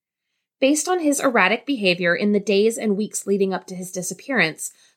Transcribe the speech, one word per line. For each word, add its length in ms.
Based 260
on 140
his 180
erratic 460
behavior 500
in 160
the 80
days 380
and 180
weeks 320
leading 260
up 140
to 80
his 160
disappearance, 800